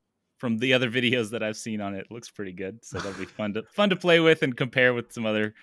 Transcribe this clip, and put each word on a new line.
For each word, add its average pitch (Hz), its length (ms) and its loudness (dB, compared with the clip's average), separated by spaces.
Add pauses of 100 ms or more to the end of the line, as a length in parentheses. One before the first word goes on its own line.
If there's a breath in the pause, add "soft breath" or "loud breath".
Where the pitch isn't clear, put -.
(360)
from 113 220 -2
the 131 160 4
other 123 160 2
videos 120 400 0
that 110 120 -6
I've 107 140 -4
seen 110 240 -8
on 98 140 -6
it, 95 60 -8
it - 100 -14
looks 117 180 -16
pretty 98 240 -10
good. 95 320 -10
So - 140 -12
that'll 95 200 -10
be 92 60 -6
fun 104 300 -6
to, 107 80 -6
fun 202 260 0
to 180 80 0
play 170 240 4
with 160 220 4
and 131 120 -2
compare 127 380 2
with 120 200 -6
some 117 120 -6
other 107 380 0